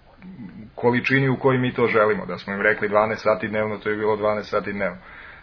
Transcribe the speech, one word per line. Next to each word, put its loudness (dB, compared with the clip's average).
količini 2
u 2
kojoj 2
mi 0
to 2
želimo. 2
Da -6
smo -10
im -6
rekli 2
dvanaest 2
sati 0
dnevno, -2
to -4
je 0
bilo 0
dvanaest -2
sati -2
dnevno. -4